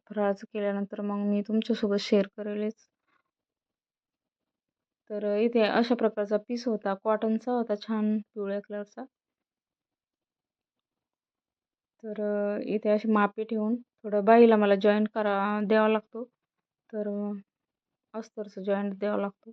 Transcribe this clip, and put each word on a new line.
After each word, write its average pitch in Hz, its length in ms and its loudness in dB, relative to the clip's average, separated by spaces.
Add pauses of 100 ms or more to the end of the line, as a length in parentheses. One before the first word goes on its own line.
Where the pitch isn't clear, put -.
फराळाचं 208 400 -4
केल्यानंतर 202 560 -6
मग 202 220 -4
मी 208 180 0
तुमच्यासोबत 214 580 -2
शेअर 202 260 0 (100)
करेलच. 208 360 -6 (2250)
तर, 208 160 -8
अ, 208 140 0
इथे 233 240 2
अशा 233 320 2
प्रकारचा 214 440 0
पीस 240 280 -8
होता, 208 260 -2 (100)
कॉटनचा 220 480 0
होता, 233 260 -2
छान 214 480 -2
पिवळ्या 202 360 -8
कलरचा. 208 440 -12 (3000)
तर, 214 180 -10
अ, 208 460 -2
इथे 214 240 -2
अशी 214 180 0
मापे 208 360 2
ठेवून 220 300 -2 (280)
थोडं 208 220 0
बाहीला 226 320 10
मला 202 200 4
जॉईंट 214 320 4
करा, 208 260 -2 (280)
द्यावा 214 260 4
लागतो. 220 340 -4 (680)
तर, 208 200 -6
अ, 208 220 -6 (840)
अस्तरचं 208 500 -12
जॉईंट 202 320 -2
द्यावा 202 240 -2
लागतो. 202 340 -8